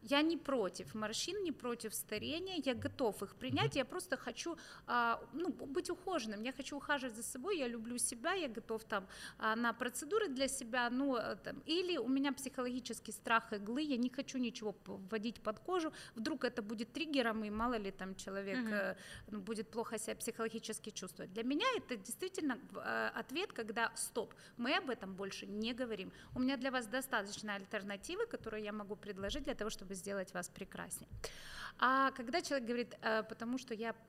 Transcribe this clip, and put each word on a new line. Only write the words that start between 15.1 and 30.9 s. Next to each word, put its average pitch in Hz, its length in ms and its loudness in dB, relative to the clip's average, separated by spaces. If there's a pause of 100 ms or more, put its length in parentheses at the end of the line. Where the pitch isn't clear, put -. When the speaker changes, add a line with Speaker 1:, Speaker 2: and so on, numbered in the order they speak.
Speaker 1:
вводить 220 320 -2
под 214 160 -2
кожу, 339 320 2 (240)
вдруг 247 300 0
это 240 160 0
будет 220 320 -4
триггером, 262 500 2
и 208 80 -2
мало 233 260 2
ли 196 140 -2
там 190 240 -6
человек, 196 440 -2
Speaker 3:
Мгм. 220 140 0
Speaker 1:
э, 190 220 2 (360)
ну, 214 100 -4
будет 214 280 -4
плохо 220 300 -2
себя 220 160 -4
психологически 226 760 -4
чувствовать. - 420 -8
Для 233 100 -2
меня 294 220 4 (120)
это 254 200 -2
действительно, 269 600 -2 (180)
э, 226 440 0
ответ, 339 340 -2
когда 226 420 0
стоп, - 380 -2 (240)
мы 262 200 4
об 349 120 2
этом 196 260 -2
больше 196 320 -4
не 214 260 -2
говорим. 220 380 -2 (240)
У 247 40 0
меня 262 180 4
для 262 140 0
вас 247 160 0
достаточно 214 680 0
альтернативы, 202 720 -2
которые 220 380 -6
я 208 80 -2
могу 208 240 -4
предложить 196 480 -2
для 277 120 0
того, 214 140 0
чтобы 196 260 -6
сделать 190 380 -4
вас 175 160 -2
прекраснее. - 600 -8 (680)